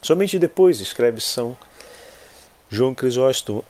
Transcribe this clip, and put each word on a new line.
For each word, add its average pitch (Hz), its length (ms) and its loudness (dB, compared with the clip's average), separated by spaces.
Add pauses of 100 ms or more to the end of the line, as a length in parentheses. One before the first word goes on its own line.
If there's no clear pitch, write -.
Somente 185 380 0
depois, 175 420 4
escreve 113 400 -2
São 120 360 -6 (1120)
João 123 260 0
Crisóstomo, 127 760 -2